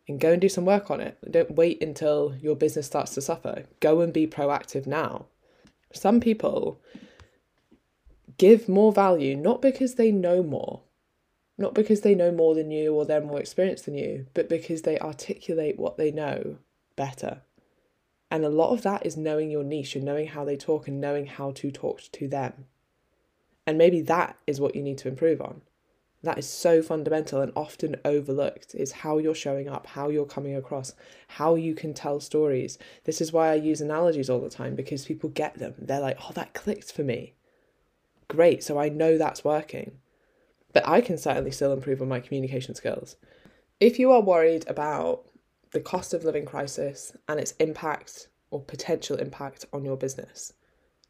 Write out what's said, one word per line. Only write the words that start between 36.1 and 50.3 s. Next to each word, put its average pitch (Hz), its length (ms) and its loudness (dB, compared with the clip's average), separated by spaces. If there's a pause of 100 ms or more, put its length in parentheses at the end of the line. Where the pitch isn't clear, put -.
"Oh, - 100 -14
that - 220 -10
clicked - 380 -8
for 156 120 -4
me." - 300 -6 (920)
Great, 160 380 4
so 143 140 -4
I 151 100 0
know 160 300 2
that's - 260 -2
working. 151 540 -4 (720)
But - 160 6
I 175 140 6
can 175 160 -2
certainly 139 320 -2
still 139 240 0
improve 135 260 -2
on 131 80 -4
my 127 120 -2
communication 131 540 -6
skills. - 420 -8 (600)
If 233 200 6
you 254 120 6
are 247 120 8
worried 165 440 4
about 151 600 -4 (460)
the 156 80 -2
cost - 340 -6
of 165 100 -4
living 147 220 -2
crisis 143 680 -8 (140)
and 151 100 -2
its - 220 -6
impact - 680 -4 (220)
or 143 120 -8
potential - 560 -6
impact 139 560 -10
on 139 100 -8
your 135 140 -4
business, - 560 -10 (540)